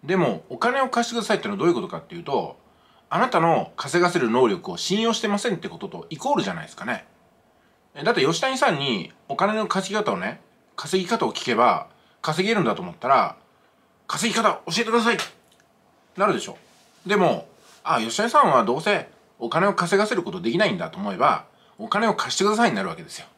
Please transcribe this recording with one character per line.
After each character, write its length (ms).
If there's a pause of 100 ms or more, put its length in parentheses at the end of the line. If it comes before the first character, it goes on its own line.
で 140
も、 320
お 80
金 240
を 80
貸 200
し 20
て 40
く 60
だ 60
さ 80
い 20
っ 40
て 40
い 60
う 0
の 60
は 20
ど 60
う 20
い 60
う 20
こ 60
と 60
か 120
っ 20
て 140
い 60
う 20
と、 340 (540)
あ 80
な 100
た 100
の 360
稼 260
が 80
せ 80
る 140
能 160
力 240
を 60
信 240
用 120
し 80
て 60
ま 100
せ 140
ん 60
っ 20
て 100
こ 80
と 120
と 200
イ 80
コ 160
ー 40
ル 60
じ 60
ゃ 60
な 60
い 20
で 80
す 40
か 100
ね。 200 (920)
え、 80
だ 80
っ 40
て 100
吉 160
谷 160
さ 140
ん 80
に 320 (160)
お 80
金 180
の 140
稼 260
ぎ 60
方 140
を 40
ね、 240 (340)
稼 280
ぎ 60
方 160
を 80
聞 100
け 120
ば 320 (340)
稼 260
げ 80
る 60
ん 20
だ 120
と 60
思 100
っ 40
た 120
ら、 280 (720)
「稼 260
ぎ 60
方 280
教 140
え 40
て 0
く 80
だ 80
さ 120
い」 40 (1000)
な 100
る 60
で 60
し 100
ょ。 80 (480)
で 100
も、 320 (360)
「あ、 160
吉 180
谷 120
さ 180
ん 40
は 120
ど 140
う 40
せ 280 (300)
お 100
金 180
を 60
稼 240
が 80
せ 100
る 80
こ 80
と 100
で 100
き 60
な 80
い 80
ん 40
だ」 140
と 60
思 160
え 40
ば、 280 (320)
「お 100
金 200
を 80
貸 200
し 20
て 60
く 80
だ 40
さ 120
い」 40
に 40
な 80
る 60
わ 60
け 80
で 60
す 100
よ。 60 (120)